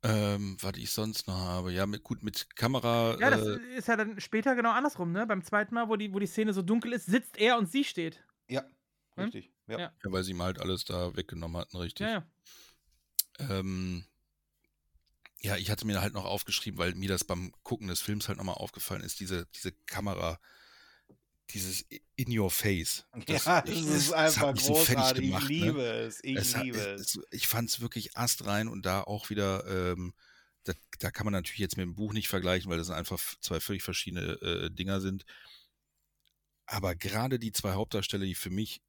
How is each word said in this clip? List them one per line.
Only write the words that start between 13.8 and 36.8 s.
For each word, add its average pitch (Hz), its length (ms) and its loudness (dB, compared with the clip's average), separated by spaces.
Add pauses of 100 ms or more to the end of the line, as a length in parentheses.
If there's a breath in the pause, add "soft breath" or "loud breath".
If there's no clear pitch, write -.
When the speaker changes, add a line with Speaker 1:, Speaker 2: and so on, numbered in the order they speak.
Speaker 1:
ja, 101 160 0
ich 95 120 -2
hatte 107 160 0
mir 101 160 2
halt 98 120 -2
noch 95 120 -6
aufgeschrieben, 95 540 -4
weil 87 160 2
mir 95 140 -2
das 92 140 2
beim 90 280 -4 (120)
Gucken 107 240 -4
des 87 140 0
Films 104 260 -2
halt 98 100 -4
nochmal 92 180 -4
aufgefallen - 480 -6
ist, - 160 -8
diese, 90 260 -4 (100)
diese - 160 -6
Kamera, 90 680 -4 (1120 soft breath)
dieses 95 400 -4
i-, - 100 -14 (140)
in 120 220 0
your 98 140 4
face. - 540 2 (200)
Das, 151 200 2
Speaker 3:
<laughs> - 0 -
Ja, 165 200 6
Speaker 1:
ich, 160 200 0
Speaker 3:
das - 0 -
Speaker 1:
das, 151 100 2
Speaker 3:
ist 147 160 4
Speaker 1:
das 165 60 2
hat 156 80 6 (180)
Speaker 3:
einfach 139 100 4
Speaker 1:
mich - 100 2
so 147 120 6
fertig 156 200 8
Speaker 3:
großartig. 131 280 4
Ich - 60 2
Speaker 1:
gemacht, - 140 0
ne? 139 60 -2
Speaker 3:
liebe 156 340 2
es. 113 400 -4
Ich 135 140 -2
Speaker 1:
Es - 180 2
hat, 131 100 0
Speaker 3:
liebe 120 140 -2
Speaker 1:
es, 101 220 -4
Speaker 3:
es. - 140 -2
Speaker 1:
es, 92 160 -10
ich - 160 -2
fand's 117 320 0
wirklich - 380 -6
astrein 110 500 0
und 101 180 -6
da 95 160 2
auch - 280 -6
wieder, 98 380 0
ähm, 90 460 0 (520 soft breath)
da, 87 80 -2 (260)
da - 120 -2
kann - 140 -4
man 104 80 2
natürlich 92 260 -2
jetzt 95 180 0
mit 92 80 0
dem 87 100 -6
Buch 104 180 -4
nicht 107 140 -2
vergleichen, 90 420 2
weil 85 80 2
das 82 120 -2
einfach 87 280 -4
f-, - 240 -6
zwei 85 180 -2
völlig 98 240 -2
verschiedene, 90 580 -4
äh, 85 300 -2
Dinger 95 300 0
sind. 95 240 -2 (1400 loud breath)
Aber 95 300 0